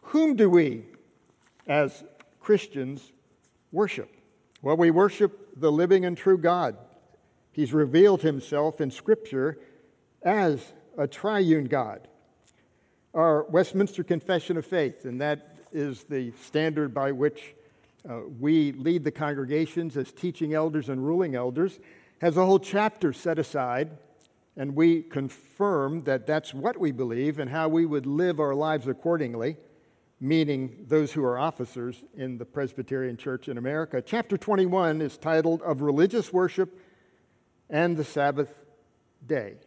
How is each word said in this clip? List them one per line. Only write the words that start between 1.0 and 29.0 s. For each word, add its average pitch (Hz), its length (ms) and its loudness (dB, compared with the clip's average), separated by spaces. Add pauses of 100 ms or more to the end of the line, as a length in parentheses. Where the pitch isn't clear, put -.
as 143 380 0 (340)
Christians, 143 720 -2 (640)
worship? 180 360 -4 (540)
Well, 143 140 0
we 170 160 6
worship 202 640 2
the 147 160 2
living 180 320 4
and 175 120 -2
true 190 220 4
God. 165 380 0 (760)
He's 135 220 -2
revealed 156 500 6
himself 151 580 -2
in 135 120 -2
Scripture 151 680 -2 (640)
as 175 520 0 (220)
a 143 120 -2
triune 180 560 0
God. 117 420 -4 (1080)
Our 160 300 4
Westminster 185 600 0
Confession 175 540 -2
of 151 80 -8
Faith, 147 400 -2
and 127 160 -8
that 147 340 -4 (160)
is 143 320 -6
the 131 260 -6 (120)
standard 151 500 -2
by 135 180 -2
which, 143 440 -2 (540)
uh, 117 120 -10 (180)
we 147 340 2
lead 151 300 -2
the 147 80 -2
congregations 151 840 -4
as 131 160 -6
teaching 160 400 -6
elders 156 380 -2
and 131 140 -4
ruling 165 300 0
elders, 127 460 -2 (400)
has 165 160 2
a 185 80 4
whole 190 140 6
chapter 190 560 0
set 165 240 -2
aside, 143 580 -4 (600)
and 139 180 -6
we 165 260 4
confirm 147 1000 -4
that 131 220 -2
that's 151 260 -4
what 143 260 -4
we 151 140 0
believe 127 460 -4
and 135 120 -6
how 160 160 -2
we 165 200 2
would 147 180 -2
live 151 340 0
our 143 160 0
lives 151 320 -2
accordingly, 135 680 -4 (640)